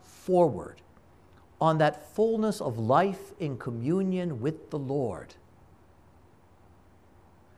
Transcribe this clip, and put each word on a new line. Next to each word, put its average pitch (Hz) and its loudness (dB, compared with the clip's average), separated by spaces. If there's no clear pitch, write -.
forward 160 0
on 156 4
that 151 2
fullness 220 0
of 117 -4
life 165 0
in 139 -6
communion 170 -4
with 156 -6
the 151 -6
Lord 127 -6